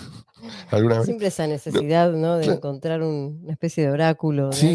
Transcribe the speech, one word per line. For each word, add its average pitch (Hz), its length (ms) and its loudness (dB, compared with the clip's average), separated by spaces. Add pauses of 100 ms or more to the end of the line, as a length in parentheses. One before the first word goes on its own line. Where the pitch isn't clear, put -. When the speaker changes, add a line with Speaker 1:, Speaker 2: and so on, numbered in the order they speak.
(720)
Speaker 1:
¿Alguna 113 260 4
vez? 113 100 2
Speaker 2:
Siempre 214 220 -2
esa 165 180 -4
Speaker 1:
No. 151 60 -2
Speaker 2:
necesidad, 156 600 2
¿no? 165 240 0
De 165 80 0
Speaker 1:
Claro. 180 140 2
Speaker 2:
encontrar 160 440 -4
un, 151 420 -4
una 156 80 -8
especie 160 320 -2
de 139 80 2
oráculo, 151 580 2
de 135 60 -4
Speaker 1:
Sí, 156 180 6